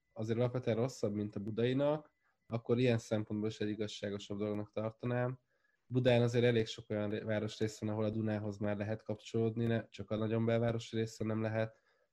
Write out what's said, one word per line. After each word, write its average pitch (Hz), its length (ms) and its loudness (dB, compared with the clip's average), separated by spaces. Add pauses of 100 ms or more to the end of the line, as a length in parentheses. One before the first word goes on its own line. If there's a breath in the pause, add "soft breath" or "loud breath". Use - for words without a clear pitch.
(120)
azért 113 260 -2
alapvetően 123 380 0
rosszabb, 110 380 -2
mint 104 220 -4
a 104 40 -4
budainak, 127 720 0 (340)
akkor 117 320 0
ilyen 123 200 4
szempontból 107 500 -2
is 110 100 -6
egy 104 100 0
igazságosabb 104 720 -6
dolognak 107 340 -4
tartanám. 123 680 -2 (480)
Budán 123 360 6
azért 120 220 4
elég 117 220 4
sok - 240 -12
olyan 104 200 0
ré-, 107 100 -2
városrész 107 580 -2
van, 107 120 -4
ahol 107 140 0
a 107 60 2
Dunához 107 480 -2
már 104 180 0
lehet 104 260 -4
kapcsolódni, 113 640 -2
ne, 113 220 0
csak - 220 -12
a 107 60 0
nagyon 110 280 0
belvárosi 117 520 0
része 113 280 -2
nem 110 180 0
lehet. 110 380 -2 (320 soft breath)